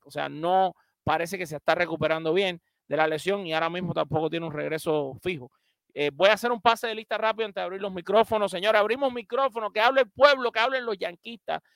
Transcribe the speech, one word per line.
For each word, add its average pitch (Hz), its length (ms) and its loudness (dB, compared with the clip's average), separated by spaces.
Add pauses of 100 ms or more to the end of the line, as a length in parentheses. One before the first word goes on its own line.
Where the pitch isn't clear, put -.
o 139 60 -20
sea, 147 180 -6
no 175 460 0 (280)
parece 165 340 -2
que 180 100 -8
se 151 80 -10
está 156 180 0
recuperando 160 600 -2
bien 180 280 0 (260)
de 147 100 -2
la 156 100 4
lesión 170 400 -2
y 160 60 -4
ahora 165 160 0
mismo 175 240 -4
tampoco 156 360 -2
tiene 165 160 -4
un 156 80 -8
regreso 147 680 -4
fijo. 147 300 -8 (420)
Eh, 143 200 0
voy 175 160 6
a 214 40 6
hacer 233 180 0
un 233 100 -4
pase 226 260 2
de 220 80 -4
lista 220 220 -6
rápido 220 300 -2
antes 202 140 -10
de 180 40 -4
abrir 190 160 -10
los 196 120 -6
micrófonos. 202 580 2
Señora, 208 280 2
abrimos 247 340 0
micrófonos, 233 580 -4
que 214 80 -4
hable 262 220 4
el 220 80 0
pueblo, 262 420 4
que 220 80 -2
hablen 254 260 0
los 214 120 -4
yanquistas, 175 640 -8 (140)